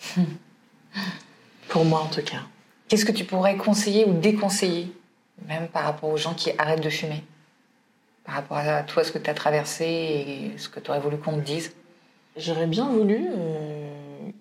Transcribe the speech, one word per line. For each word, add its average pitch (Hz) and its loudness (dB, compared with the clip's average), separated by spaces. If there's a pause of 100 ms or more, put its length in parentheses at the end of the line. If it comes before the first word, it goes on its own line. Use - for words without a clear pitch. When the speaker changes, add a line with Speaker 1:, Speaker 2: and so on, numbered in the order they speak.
(580)
Speaker 1:
<laughs> - -14
Speaker 2:
Pour 165 4
moi, 160 4
en 156 -4
tout - -4
cas. 135 -6 (480)
Speaker 1:
Qu'est-ce 214 4
que 220 2
tu 190 -2
pourrais 190 2
conseiller 208 4
ou 202 6
déconseiller, 185 2 (560)
même 160 -6
par 151 -2
rapport 151 -2
aux 156 2
gens 160 -2
qui 160 -2
arrêtent 156 2
de 156 0
fumer, 151 -4 (1000)
par 139 -8
rapport 143 -6
à 147 0
toi, 160 2
ce - -6
que 160 -4
t'as 151 -2
traversé 151 0
et 143 -2
ce - -12
que - -12
t'aurais 143 -2
voulu 147 -2
qu'on 156 -2
te 147 0
dise ? 160 -4 (640)
Speaker 2:
J'aurais 165 0
bien 220 2
voulu, 220 4
euh, 151 -6 (120)